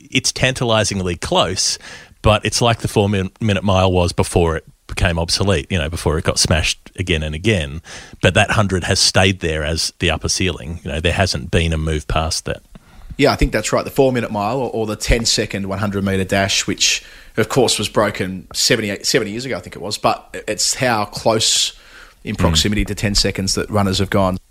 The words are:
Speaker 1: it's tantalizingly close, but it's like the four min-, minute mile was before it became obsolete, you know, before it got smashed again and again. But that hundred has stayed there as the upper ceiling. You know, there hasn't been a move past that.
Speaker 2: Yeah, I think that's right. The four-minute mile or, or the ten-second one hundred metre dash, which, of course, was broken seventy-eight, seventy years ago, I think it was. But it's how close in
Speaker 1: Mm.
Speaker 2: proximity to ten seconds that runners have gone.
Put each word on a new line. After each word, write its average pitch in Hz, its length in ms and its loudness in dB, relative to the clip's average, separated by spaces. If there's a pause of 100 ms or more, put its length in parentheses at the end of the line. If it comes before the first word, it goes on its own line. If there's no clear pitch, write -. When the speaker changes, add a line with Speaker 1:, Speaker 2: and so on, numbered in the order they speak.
(100)
Speaker 1:
it's - 220 0
tantalizingly 107 840 0
close, 98 640 0 (440)
but 107 240 4
it's - 160 0
like 117 180 2
the - 80 -4
four 101 220 2
min-, 95 280 0
minute 101 260 0
mile 95 280 4
was 87 220 2
before 85 420 2
it 76 80 -8 (240)
became 85 300 0
obsolete, 85 520 0
you 95 80 0
know, 73 100 -2
before 80 300 -2
it 78 60 -4
got - 140 0
smashed - 580 0
again 87 260 0
and 76 120 -4
again. 82 460 -2 (400)
But 92 140 4
that 104 160 4
hundred 95 340 2
has 92 140 2
stayed 95 420 4
there 78 220 -2
as 80 380 -2
the 85 100 2
upper 78 180 -2
ceiling. 87 540 -4
You 90 100 -8
know, 78 80 -4
there 85 120 2
hasn't 82 400 0
been 82 200 2
a 78 60 0
move 78 300 -2
past - 380 -2
that. - 160 -6 (540)
Speaker 2:
Yeah, 131 160 4
I 107 40 0
think 143 160 2
that's 110 200 -2
right. 113 120 2
The - 60 -10
four-minute 123 400 2
mile 107 280 -2
or, 123 120 -4
or 110 160 -4
the 107 100 -4
ten-second 107 720 -2
one 95 100 -4
hundred 101 260 -2
metre 95 200 0
dash, 98 420 0
which, - 380 -2 (320)
of 110 120 0
course, 113 300 2
was 107 100 -4
broken 104 680 -2
seventy-eight, 107 520 0
seventy 110 260 0
years 120 120 -8
ago, 120 120 -6
I 90 40 -6
think - 160 -14
it - 60 -12
was. 104 160 -8
But - 500 -2
it's - 260 -2
how 113 300 0
close - 680 0 (520)
in 110 100 -6
Speaker 1:
Mm. - 40 -14
Speaker 2:
proximity 101 460 2
to 104 100 -6
ten 101 200 -2
seconds 98 400 0
that - 160 -4
runners 98 280 2
have 98 120 0
gone. 92 280 2 (120)